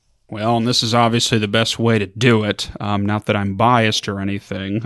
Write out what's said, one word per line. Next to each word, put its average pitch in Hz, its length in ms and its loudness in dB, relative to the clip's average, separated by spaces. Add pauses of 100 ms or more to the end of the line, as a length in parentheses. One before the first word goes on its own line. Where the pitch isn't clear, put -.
(300)
Well, 110 260 0
and 113 100 0
this 123 160 0
is 113 120 0
obviously 117 440 2
the 107 100 0
best 113 300 0
way 113 200 2
to 101 80 -2
do 110 380 2
it. - 260 -4 (100)
Um, 101 240 -2
not 104 220 -2
that 101 100 2
I'm 101 200 -2
biased 113 520 2
or 98 120 -4
anything, 98 640 -6